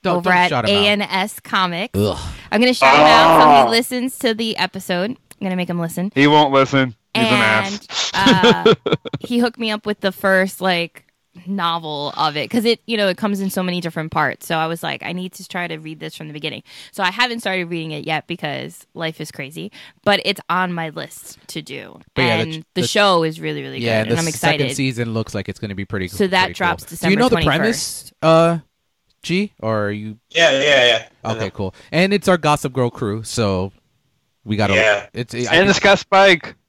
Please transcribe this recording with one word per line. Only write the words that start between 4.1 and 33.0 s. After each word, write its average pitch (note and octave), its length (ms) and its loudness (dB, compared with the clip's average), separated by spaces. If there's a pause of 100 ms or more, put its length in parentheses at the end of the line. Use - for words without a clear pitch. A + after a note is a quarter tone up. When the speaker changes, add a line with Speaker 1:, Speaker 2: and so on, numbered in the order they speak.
Speaker 2:
to A#3 140 0
the A3 240 -4
episode. F#3 540 -4
I'm - 60 -12 (260)
gonna F#3 120 -2
make F3+ 140 -4
him F3 100 -4
listen. F3 360 -4
Speaker 3:
He C#3 100 6
won't D3 260 6
listen. C3+ 440 2 (180)
He's A3+ 120 2
an A3 80 2
Speaker 2:
And, G3+ 560 0
Speaker 3:
ass. - 260 -6
Speaker 2:
uh, G3 580 4 (240)
Speaker 3:
<laughs> - 220 -10
Speaker 2:
he - 180 -4
hooked A#3+ 220 0
me A3+ 100 -4
up G#3+ 160 -6
with G#3 140 -6
the G3 120 -2
first, F#3+ 500 0
like, F3 420 -2 (420)
novel E3 720 -4
of D3 180 0
it, C#3+ 140 -4
'cause G3+ 160 0
it, A#3 220 2
you A3+ 100 -4
know, G#3 100 2
it F3+ 80 0
comes G3+ 240 -4
in G3 120 -4
so F#3+ 100 -4
many F3+ 180 -4
different E3 320 -8
parts. D3+ 360 -2
So E3 100 -2
I D#3+ 80 0
was E3 160 -6
like, D3 220 -8
"I - 80 -10
need F3+ 220 -10
to - 140 -18
try F3 200 -8
to E3 100 -10
read D#3 220 -16
this D#3+ 160 -14
from D#3+ 120 -16
the D3+ 60 -14
beginning." D3 300 -10 (280)
So G3+ 120 -6
I F3+ 80 0
haven't A#3 300 -2
started F#3 240 -4
reading E3 260 -6
it D3+ 140 -10
yet D#3 200 -4
because D3 680 -10
life D#3+ 260 -8
is D3+ 80 -10
crazy, D#3 420 -14 (320)
but G3+ 220 2
it's G3 240 -4
on F3+ 240 -2
my E3 160 -6
list - 480 -14 (120)
to D#3+ 120 -10
do. C#3 380 -16 (160)
Speaker 1:
But C3+ 80 0
yeah, B2 140 0
the - 40 0
Speaker 2:
And D#3+ 120 -4
Speaker 1:
ch-, D#3+ 200 -14
Speaker 2:
the F#3 80 -2
Speaker 1:
the E3 60 0
Speaker 2:
show F#3+ 360 2
is D#3+ 160 -4
really, D3+ 220 -8
really C3+ 180 -12
Speaker 1:
yeah, A2+ 240 0
Speaker 2:
good, G#2+ 40 -4
Speaker 1:
the A#2 100 0
Speaker 2:
and - 20 -2
I'm E3 140 -2
Speaker 1:
second D3+ 280 -2
Speaker 2:
excited. C3+ 140 -2
Speaker 1:
season A#2+ 380 -4
looks A2 220 -6
like G2 120 -6
it's G2 120 -10
gonna G2+ 160 -8
be G2 100 -8
pretty, F#2+ 220 -6
Speaker 2:
So G2 200 -2
that F#3 180 2
Speaker 1:
pretty F3+ 100 -8
Speaker 2:
drops F3 280 -4
Speaker 1:
cool. - 40 -18
Do - 60 -16
you E3 40 -14
Speaker 2:
December F#3+ 220 0
Speaker 1:
know B3 100 4
the A#3+ 60 2
Speaker 2:
twenty-first. D#3+ 240 0
Speaker 1:
premise, - 540 -6 (100)
uh, E3 360 4 (600)
G, G3 380 -2
or G#2+ 280 -2
are G2+ 40 -4
you? G#2+ 260 -10 (140)
Speaker 4:
Yeah, D#3+ 200 4
yeah, C3+ 80 2
yeah. B2+ 480 4 (160)
I A2 100 -4
Speaker 1:
Okay, A2 120 -4
Speaker 4:
know. F#2+ 60 -6
Speaker 1:
cool. F#2+ 240 -8 (160)
And F#3 240 2
it's F#3+ 120 -2
our F#3 100 4
Gossip D3 360 0
Girl B2 160 0
crew, A2 340 -6